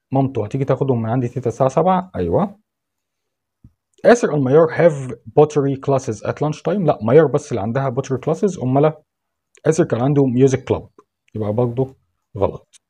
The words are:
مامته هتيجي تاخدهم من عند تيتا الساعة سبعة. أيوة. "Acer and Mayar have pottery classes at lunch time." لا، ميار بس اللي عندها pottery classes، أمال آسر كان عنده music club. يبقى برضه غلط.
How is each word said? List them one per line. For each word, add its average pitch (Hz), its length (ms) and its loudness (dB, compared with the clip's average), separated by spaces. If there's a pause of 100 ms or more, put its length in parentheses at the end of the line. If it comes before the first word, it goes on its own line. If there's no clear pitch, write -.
(120)
مامته 131 320 -2
هتيجي 135 200 -6
تاخدهم 131 380 0
من 110 60 -4
عند 120 200 -2
تيتا 127 200 -6
الساعة 135 220 0
سبعة. 180 460 0
أيوة. 95 420 -2 (1500)
"Acer 226 220 4
and 147 140 -2
Mayar 156 360 4
have 143 340 2
pottery 139 640 0 (100)
classes 131 440 -2
at 110 120 -6
lunch 151 260 -4
time." 180 180 -2
لا، 147 160 2
ميار 143 240 6
بس 139 240 -4
اللي 113 100 -4
عندها 127 300 -4
pottery 127 280 -6 (100)
classes، 185 340 -2
أمال 143 300 2 (760)
آسر 156 180 2
كان - 160 -2
عنده 139 220 2
music 127 360 2
club. 95 280 -4 (480)
يبقى 104 180 -4
برضه 120 440 -4 (400)
غلط. - 320 -4 (220)